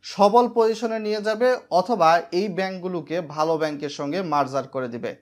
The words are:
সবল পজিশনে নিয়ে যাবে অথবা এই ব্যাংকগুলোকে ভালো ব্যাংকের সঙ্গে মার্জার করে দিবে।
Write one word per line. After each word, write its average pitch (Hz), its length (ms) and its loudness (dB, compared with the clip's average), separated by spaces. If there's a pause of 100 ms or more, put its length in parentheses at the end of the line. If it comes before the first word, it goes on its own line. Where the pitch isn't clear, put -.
সবল 208 400 4 (120)
পজিশনে 226 480 0
নিয়ে 214 220 -2
যাবে 220 200 2 (320)
অথবা 185 300 4 (300)
এই 208 80 -2 (100)
ব্যাংকগুলোকে 180 580 -6 (200)
ভালো 156 260 0
ব্যাংকের 147 360 -4
সঙ্গে 147 220 -4 (120)
মার্জার 135 420 0
করে 127 200 -4
দিবে। 117 180 -8 (100)